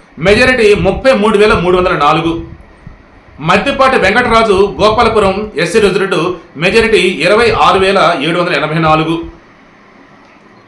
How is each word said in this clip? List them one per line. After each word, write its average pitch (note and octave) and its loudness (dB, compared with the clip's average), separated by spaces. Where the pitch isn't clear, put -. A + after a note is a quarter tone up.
మెజారిటీ A3 2
ముప్పై F#3+ 0
మూడు G3+ 0
వేల G#3+ 4
మూడు F3+ 0
వందల F3+ 0
నాలుగు. D#3+ -2
మద్దిపాటి A#3 0
వెంకటరాజు, G#3 0
గోపాలపురం, G#3+ 0
ఎస్సీ E3+ 0
రిజర్వ్డ్, F#3 0
మెజారిటీ G#3+ 2
ఇరవై F#3+ 0
ఆరు E3+ 2
వేల F#3 0
ఏడు E3 -2
వందల F3 -2
ఎనభై D3+ -4
నాలుగు. D#3+ 0